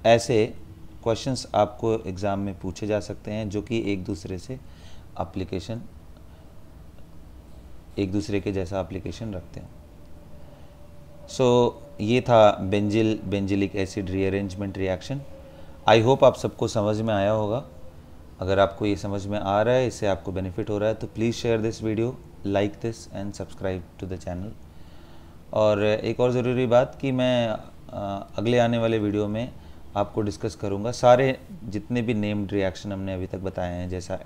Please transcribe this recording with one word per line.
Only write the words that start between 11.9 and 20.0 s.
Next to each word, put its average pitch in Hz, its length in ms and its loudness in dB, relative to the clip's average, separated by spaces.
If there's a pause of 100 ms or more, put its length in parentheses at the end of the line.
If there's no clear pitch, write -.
ये 117 200 4
था 110 400 8
बेंजिल, 104 640 2
बेंजिलिक 98 520 0
एसिड 95 340 -2
रीअरेंजमेंट 95 680 -2
रिएक्शन। 95 420 -2 (680)
I 113 140 10
hope 131 220 6
आप 127 120 8
सबको - 320 -2
समझ 107 320 0
में 110 140 0
आया 101 160 2
होगा। 110 340 0 (760)
अगर 95 180 2
आपको 98 280 4
ये 101 100 2
समझ 101 300 -4
में 104 120 -2
आ 101 240 2
रहा 120 120 4
है, 127 120 4
इससे 107 200 -2